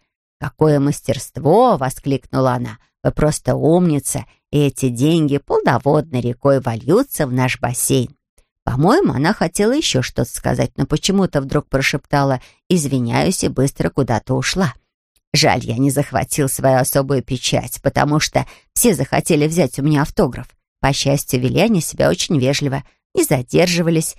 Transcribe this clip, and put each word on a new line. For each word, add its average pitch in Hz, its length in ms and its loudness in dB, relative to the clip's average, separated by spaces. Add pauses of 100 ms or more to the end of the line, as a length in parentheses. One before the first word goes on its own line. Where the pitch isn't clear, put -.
(380)
«Какое 147 400 2
мастерство!» 151 1000 0
воскликнула 131 760 -2
она. 123 240 -6 (260)
«Вы - 100 0
просто 151 420 0
умница, 147 720 0 (240)
и 143 80 0
эти 135 320 0
деньги 143 480 2
полноводной 151 800 0
рекой 131 400 0
вольются 135 640 0
в 123 60 -6
наш 127 260 0
бассейн». 120 560 -2 (480)
По-моему, 185 520 2
она 151 180 0
хотела 202 400 0
ещё 269 300 0
что-то - 280 -4
сказать, 127 460 -4
но 139 80 -2
почему-то 165 560 0
вдруг 139 260 -4
прошептала 139 760 -2 (260)
«извиняюсь» 135 760 0
и 180 60 -2
быстро 135 400 -2
куда-то 127 460 -2
ушла. 131 400 -2 (580)
Жаль, 127 320 2
я 113 140 -4
не 139 120 2
захватил 135 600 -2
свою 131 260 2
особую 135 460 0
печать, - 580 -6
потому 143 400 0
что - 240 -2 (300)
все 233 180 4
захотели 151 540 0
взять 160 320 -2
у 135 40 -4
меня 147 200 2
автограф. - 460 -2 (320)
По 139 140 0
счастью, 139 460 -2
вели 127 200 0
они 208 200 2
себя 139 280 -2
очень - 300 -2
вежливо, 139 440 -2 (320)
не 349 100 2
задерживались 165 960 0